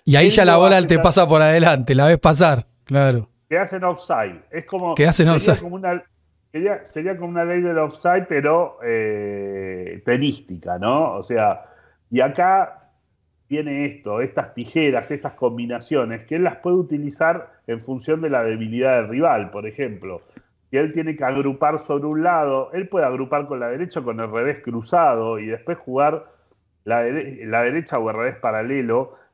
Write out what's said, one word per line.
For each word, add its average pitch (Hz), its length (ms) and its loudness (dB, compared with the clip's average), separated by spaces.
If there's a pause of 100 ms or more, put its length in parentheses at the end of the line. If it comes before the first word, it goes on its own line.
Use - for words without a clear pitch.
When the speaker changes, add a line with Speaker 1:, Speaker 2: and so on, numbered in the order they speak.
Speaker 1:
Y - 100 6
ahí 180 120 8
Speaker 2:
él - 40 4
Speaker 1:
ya 202 140 6
la 175 80 8
Speaker 2:
lo 170 60 8
Speaker 1:
bola 190 180 8
Speaker 2:
hace 175 100 2
Speaker 1:
te 165 80 4
Speaker 2:
tan 165 80 4
Speaker 1:
pasa 175 240 6
por 156 140 6
adelante, 156 540 4
la 135 100 6
ves 165 140 6
pasar, 156 460 4 (200)
claro. 135 440 2 (200)
Speaker 2:
Quedás 185 240 -2
en 185 100 -6
offside. 117 580 -2 (100)
Es 165 140 -10
como, 180 300 -4
Speaker 1:
Quedás 156 240 4
en 165 60 6
Speaker 2:
sería 165 80 6
Speaker 1:
offside. 165 280 2
Speaker 2:
como 175 140 -10
una, 180 280 -4 (480)
sería, 185 340 -4
sería 175 320 -8
como 170 120 -10
una 170 160 -2
ley 180 160 -2
del 170 160 0
offside, 175 520 0
pero, 151 540 0
eh, 101 1200 -4
tenística, 117 760 -4
¿no? 127 360 0
O 98 80 -8
sea, 107 420 0 (440)
y 123 120 0
acá 180 720 0 (580)
viene 143 360 -4
esto, 113 360 -6
estas - 320 -6
tijeras, 127 580 -2
estas 143 220 -8
combinaciones, 117 920 -4
que 160 100 -6
él 175 80 0
las - 140 -2
puede 180 200 0
utilizar 160 720 -4 (160)
en 117 140 -6
función 131 400 -4
de 160 80 -2
la 127 140 0
debilidad 113 540 0
del 110 120 -2
rival. 120 420 0
Por 104 160 -10
ejemplo, 95 540 -10 (480)
si 131 80 -2
él 151 140 0
tiene 160 240 -4
que 139 80 -8
agrupar 139 560 -2
sobre 147 280 -6
un 156 160 -2
lado, 147 500 0
él 185 160 -6
puede 175 160 0
agrupar 135 420 -4
con 131 140 -6
la 120 80 -4
derecha 160 320 -8
o - 20 -8
con 113 160 -6
el 113 100 -6
revés 117 320 -4
cruzado 117 800 0
y 107 60 -10
después 117 320 -8
jugar 143 480 -2 (580)
la 117 200 -2
dere-, 131 420 -8
la 113 180 -2
derecha 139 360 -4
o 110 100 -4
el 107 80 -6
revés 123 180 -4
paralelo, 120 800 -4 (180)